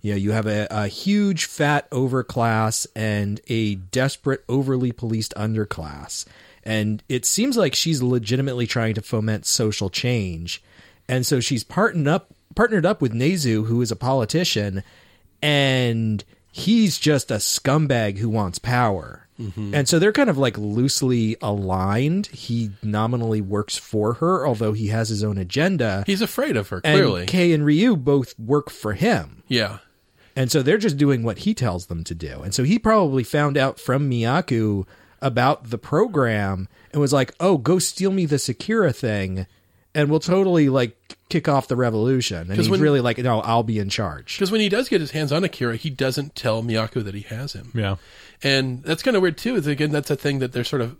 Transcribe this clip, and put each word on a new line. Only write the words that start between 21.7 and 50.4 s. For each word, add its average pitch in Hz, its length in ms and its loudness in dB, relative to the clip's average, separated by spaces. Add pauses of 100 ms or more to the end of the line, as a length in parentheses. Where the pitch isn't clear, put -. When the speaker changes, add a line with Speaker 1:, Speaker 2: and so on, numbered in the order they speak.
Speaker 1:
He 117 440 -6 (120)
nominally 110 580 0
works 101 360 -4
for 107 380 -2
her, 165 300 2
although 110 280 0
he 107 140 -2
has 110 220 0
his 107 140 -2
own 104 160 -2
agenda. 113 680 0
Speaker 2:
He's 196 160 0
afraid 233 360 -2
of 101 120 -4
her, 92 140 -6
Speaker 1:
And 151 120 2
Speaker 2:
clearly. 92 300 2
Speaker 1:
Kei 175 280 2
and 147 120 2
Ryu 180 300 4
both 135 440 0
work 135 300 0
for - 240 -6
him. 165 540 -2
Speaker 2:
Yeah. 107 320 -2 (560)
Speaker 1:
And 131 160 0
so 147 100 4
they're 151 160 4
just 196 200 0
doing 139 260 2
what 113 160 -2
he 214 160 0
tells 87 320 -2
them 82 160 -6
to 85 100 -8
do. 69 300 -10
And 98 100 -6
so 127 100 0
he 190 140 4
probably 180 460 2
found 147 340 0
out 135 220 0
from 139 320 0
Miyaku 113 760 0 (360)
about 127 500 0
the 113 60 -4
program 113 880 0 (240)
and 147 100 0
was 139 120 2
like, 131 260 2
"Oh, 180 180 4
go 156 220 2
steal 190 320 -2
me 185 140 2
the 143 140 0
Sakura 185 540 0
thing, 95 520 -2 (480)
and 147 160 2
we'll 156 100 4
totally, 175 500 4
like, 123 280 0 (320)
kick 160 200 0
off 139 180 2
the 127 80 -2
revolution." 117 640 0
And 85 120 -8
Speaker 2:
'Cause 95 100 -2
Speaker 1:
he's 110 100 2
Speaker 2:
when 190 120 2
Speaker 1:
really 143 200 4
like, 120 160 0
"No, 123 240 2
I'll 117 220 2
be 110 140 0
in 101 120 -2
charge." 87 500 -6
Speaker 2:
'Cause 196 120 0
when 220 100 2
he 202 80 2
does 233 200 0
get 185 120 2
his 143 100 -6
hands 151 200 -2
on 170 120 2
Akira, 120 320 -2
he 156 140 -8
doesn't 135 460 -4
tell 113 280 -2
Miyako 110 400 -2
that 98 100 -8
he 104 80 -10
has 123 320 -10
him. - 220 -14
Speaker 3:
Yeah. 98 220 0 (440)
Speaker 2:
And 131 420 0
that's 202 200 -4
kinda 233 160 4
weird, 180 180 2
too, 247 200 -4
is, 147 100 -2
again, 151 240 0
that's 147 180 -2
a 147 60 2
thing 139 240 -2
that 127 140 -4